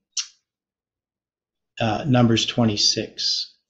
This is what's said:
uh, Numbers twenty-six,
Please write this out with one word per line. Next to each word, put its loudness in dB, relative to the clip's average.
uh, -2
Numbers 4
twenty-six, -2